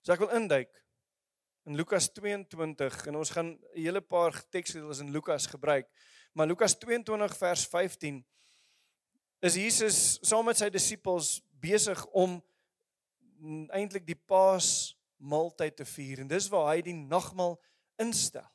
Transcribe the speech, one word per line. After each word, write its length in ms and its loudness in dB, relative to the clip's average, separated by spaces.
So 140 4
ek 100 0
wil 100 -2
induik 380 2
in 80 -6
Lukas 400 0
tweeëntwintig 800 -6
en 100 -4
ons 100 -4
gaan 220 -2
'n 60 -18
hele 240 -2
paar 320 2
teksgedeeltes 540 -8
in 80 -10
Lukas 340 -2
gebruik, 400 0
maar 140 2
Lukas 280 4
tweeëntwintig 640 -2
vers 320 0
vyftien 560 -4
is 140 2
Jesus 680 2
saam 220 4
met 120 2
sy 140 2
disippels 720 -2
besig 460 0
om 340 2
eintlik 360 -6
die 120 -6
Paasmaaltyd 1600 0
te 80 -10
vier 360 -10
en 80 -10
dis 200 0
waar 260 4
hy 80 2
die 140 -6
nagmaal 640 -2
instel. 560 -4